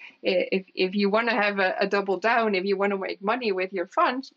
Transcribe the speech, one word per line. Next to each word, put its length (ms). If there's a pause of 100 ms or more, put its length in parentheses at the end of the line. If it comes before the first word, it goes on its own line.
(260)
I-, 240
if, 240
if 220
you 120
wanna 320
have 200
a, 180
a 80
double 320
down, 380
if 80
you 120
wanna 220
make 240
money 300
with 200
your 140
fund, 500